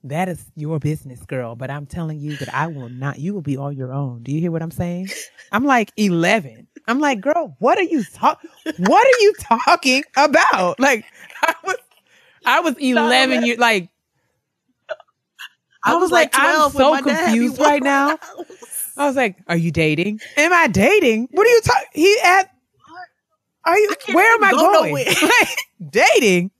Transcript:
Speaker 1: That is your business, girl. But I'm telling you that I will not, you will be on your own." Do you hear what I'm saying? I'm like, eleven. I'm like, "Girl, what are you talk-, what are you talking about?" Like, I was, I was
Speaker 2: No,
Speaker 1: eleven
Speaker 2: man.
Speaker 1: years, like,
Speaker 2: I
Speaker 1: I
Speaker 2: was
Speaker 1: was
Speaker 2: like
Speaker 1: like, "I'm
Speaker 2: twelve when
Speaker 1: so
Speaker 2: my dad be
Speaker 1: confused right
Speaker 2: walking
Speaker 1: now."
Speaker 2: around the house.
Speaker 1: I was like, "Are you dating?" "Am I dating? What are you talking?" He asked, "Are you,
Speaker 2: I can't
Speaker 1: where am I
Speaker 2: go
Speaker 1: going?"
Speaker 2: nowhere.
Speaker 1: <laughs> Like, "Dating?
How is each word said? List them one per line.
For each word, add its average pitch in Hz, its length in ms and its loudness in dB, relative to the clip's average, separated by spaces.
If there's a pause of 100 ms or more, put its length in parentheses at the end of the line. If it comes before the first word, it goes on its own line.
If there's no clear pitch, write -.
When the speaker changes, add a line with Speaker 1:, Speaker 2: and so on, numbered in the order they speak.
Speaker 1:
That 156 240 -6
is 170 180 -12 (120)
your 156 200 -8
business, 143 480 -8
girl. 120 300 -10
But 127 160 -12
I'm 147 140 -12
telling 156 340 -10
you 147 160 -10
that 139 180 -12
I 147 140 -2
will 139 220 -12
not, 131 280 -8
you 170 160 -8
will 196 80 -8
be 143 140 -6
on 139 220 -8
your 127 160 -10
own." 131 300 -8
Do 131 100 -8
you 156 80 -2
hear 175 100 -4
what 160 100 -6
I'm 165 100 -10
saying? 180 360 -8 (460)
I'm 220 100 -2
like, 254 320 0
eleven. 175 720 -2 (180)
I'm 247 140 -2
like, 277 220 -2
"Girl, 277 380 -4
what 294 180 2
are 392 60 0
you 311 200 -2 (100)
talk-, 294 280 -2 (360)
what 330 300 4
are 508 140 4
you 403 180 4
talking 269 640 0 (140)
about?" 277 640 2
Like, 254 240 0 (360)
I 320 120 0 (100)
was, 381 140 -4 (680)
I 269 140 2
was 330 180 -2
Speaker 2:
No, 247 280 0
Speaker 1:
eleven 254 320 2
Speaker 2:
man. 240 80 0
Speaker 1:
years, 240 120 -2
like, 226 300 0 (2000)
Speaker 2:
I 220 40 0
Speaker 1:
I 285 60 0
Speaker 2:
was 359 80 2
Speaker 1:
was 320 60 -2
Speaker 2:
like 330 220 2
Speaker 1:
like, 269 100 2
"I'm 311 120 2
Speaker 2:
twelve 294 200 2
when 269 80 2
Speaker 1:
so 285 100 4
Speaker 2:
my 277 80 -2
dad 277 240 -2
be - 0 -
Speaker 1:
confused 233 340 0
right 294 140 4
Speaker 2:
walking 285 100 0
Speaker 1:
now." 277 240 2
Speaker 2:
around 311 120 -2
the - 60 -20
house. - 720 -16
Speaker 1:
I 285 80 -2
was 269 100 -2
like, 233 200 -2 (120)
"Are 170 80 -2
you 170 160 0
dating?" 165 480 -2 (160)
"Am 311 160 2
I 339 140 4
dating? 240 640 2
What 381 160 2
are 466 60 6
you 466 100 6
talking?" - 320 -2
He 392 300 4
asked, 370 240 4 (1160)
"Are 339 120 2
you, 415 140 2
Speaker 2:
I - 40 -4
can't - 200 -6
Speaker 1:
where 427 180 4
am 440 100 2
I 392 80 4
Speaker 2:
go 254 60 2 (160)
Speaker 1:
going?" - 160 4
Speaker 2:
nowhere. - 160 -4
Speaker 1:
<laughs> - 160 0
Like, - 720 -2
"Dating? 220 580 2 (100)